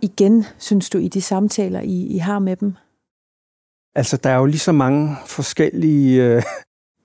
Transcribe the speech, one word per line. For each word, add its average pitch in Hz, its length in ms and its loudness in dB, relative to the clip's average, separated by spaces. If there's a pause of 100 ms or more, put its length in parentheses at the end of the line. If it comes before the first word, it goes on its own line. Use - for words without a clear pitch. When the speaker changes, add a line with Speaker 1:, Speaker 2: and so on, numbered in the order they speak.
Speaker 1:
igen, 208 420 4 (140)
synes - 320 -2
du, 190 80 -2
i 175 100 -2
de 190 120 -6
samtaler, 190 600 -2
I, 185 260 -4
I 190 120 -4
har 202 200 -4
med 185 180 -2
dem? 202 180 -4 (1200)
Speaker 2:
Altså, 117 220 -2
der 131 140 0
er 131 60 4
jo 131 80 4
lige 147 140 0
så 175 140 -2
mange 143 440 2 (100)
forskellige, 147 960 0
øh, 120 180 4 (640)